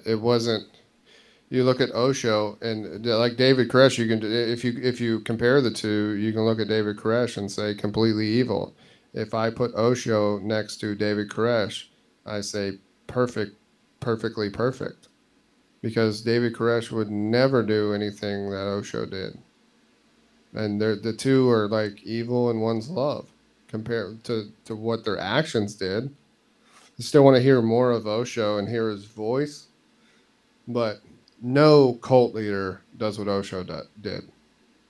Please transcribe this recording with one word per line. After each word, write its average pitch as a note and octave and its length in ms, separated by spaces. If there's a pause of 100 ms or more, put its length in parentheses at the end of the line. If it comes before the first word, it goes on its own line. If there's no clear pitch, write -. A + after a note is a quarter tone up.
it A2 140
wasn't, A2+ 440 (840)
you B2+ 140
look B2+ 160
at A#2+ 140
Osho A2+ 680
and, G#2+ 440
uh, A2+ 120
like, A#2+ 180
David B2+ 320
Koresh, C3 300
you A#2 100
can, A2 140
if A#2 420
you, B2 180
if B2 180
you A2+ 200
compare A#2+ 400
the A#2+ 100
two, G#2+ 420
you G#2+ 200
can A2 120
look A2+ 160
at G2+ 80
David G#2 280
Koresh A#2 400
and G2+ 160
say, G#2 220
"Completely G#2+ 520
evil." A2 480 (380)
If A2 220
I A2+ 160
put A#2 240
Osho A2 640
next G#2+ 400
to G#2+ 160
David G#2 340
Koresh, A2 580 (380)
I G#2+ 160
say, G2 380 (280)
"Perfect, A#2+ 500 (440)
perfectly A2 480
perfect." A2+ 600 (720)
Because A2 400
David A#2 320
Koresh A#2 360
would A2 200
never A#2 520
do G#2 300
anything G2+ 580
that G2 160
Osho G2+ 400
did. - 320 (1160)
And G#2+ 260
they're, G#2+ 160
the A2+ 160
two C3 380
are, G#2+ 180
like, G#2+ 340
evil A#2+ 480
and A2 120
one's A2+ 260
love D3 420 (380)
compared A2 560
to, A2 280 (120)
to A2+ 120
what A2+ 280
their G2 140
actions G#2 560
did. G#2+ 400 (840)
I B2 40
still C#3+ 220
wanna C3+ 160
hear C3 220
more A#2+ 280
of A2 160
Osho G#2+ 520
and G2+ 100
hear A2+ 220
his G2+ 140
voice, A#2+ 600 (1040)
but A#2 320 (400)
no C#3 540
cult B2 400
leader G2 480 (140)
does G#2+ 220
what G#2 100
Osho F#2+ 360
do-, E2 180 (180)
did. F#2+ 280 (600)